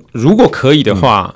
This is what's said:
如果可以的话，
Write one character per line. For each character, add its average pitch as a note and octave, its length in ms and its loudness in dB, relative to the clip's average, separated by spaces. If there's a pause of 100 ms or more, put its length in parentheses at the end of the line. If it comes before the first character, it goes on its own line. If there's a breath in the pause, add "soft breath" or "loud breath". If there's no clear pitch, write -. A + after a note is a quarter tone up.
(120)
如 C3 220 0
果 A#3+ 140 2
可 - 240 -2
以 D3+ 100 2
的 - 120 -2
话， G2 420 -2